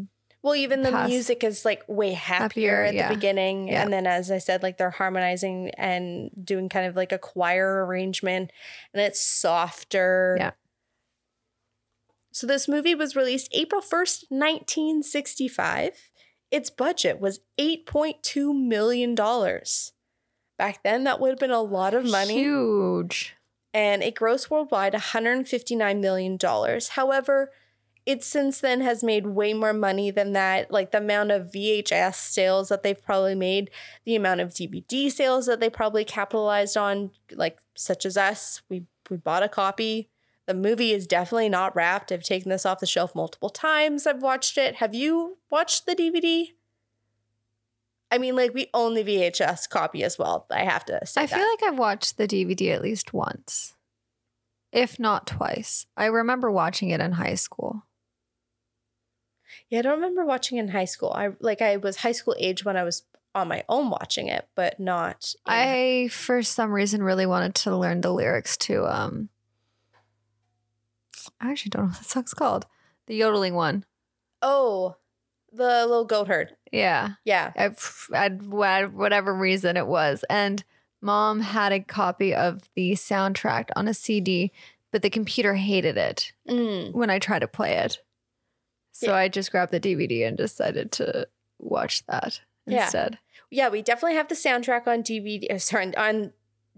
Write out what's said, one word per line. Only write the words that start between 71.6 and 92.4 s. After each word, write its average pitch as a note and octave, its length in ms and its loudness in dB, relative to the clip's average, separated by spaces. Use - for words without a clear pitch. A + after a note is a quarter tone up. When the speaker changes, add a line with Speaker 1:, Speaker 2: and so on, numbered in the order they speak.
Speaker 2:
don't G3+ 140 0
know F#3+ 60 2
what - 80 -8
the - 60 -12
song's - 300 0
called. G#3+ 320 0
The A3 80 -8
yodeling G#3 400 2
one. E3+ 300 0
Speaker 1:
Oh, A3+ 540 2
the A#3+ 340 4
little A#3 180 4
goat G#3 240 0
herd. D#3+ 280 0
Speaker 2:
Yeah. F#3 400 2
Speaker 1:
Yeah. F#3 320 2
Speaker 2:
I, G3+ 100 4
f-, - 460 -8
I'd, F#3+ 340 0
wha-, G3 420 2
whatever G3 460 2
reason F#3 420 2
it C#3 100 0
was. D3+ 440 2
And G3+ 320 2
Mom G#3+ 400 2
had G3+ 320 0
a G3 80 2
copy G3 540 0
of F3 260 0
the F#3 180 0
soundtrack G3 800 0
on G#3 140 0
a A3 60 2
C G#3+ 260 0
D, F#3 320 0
but G#3+ 100 0
the G3+ 80 2
computer G#3 440 0
hated F#3+ 420 0
it - 360 -2
Speaker 1:
Mm. A3 440 -2
Speaker 2:
when A#3 180 0
I F#3+ 80 2
tried G3+ 220 0
to - 80 0
play - 260 -2
it. - 260 0
So - 200 -2
Speaker 1:
Yeah. G3 40 4
Speaker 2:
I F#3+ 120 4
just F#3 220 -4
grabbed F3+ 220 0
the E3+ 80 0
D F#3+ 140 0
V D3+ 120 0
D A#2 180 0
and A2+ 120 -2
decided - 560 -2
to - 340 -2
watch - 480 -4
that - 340 -6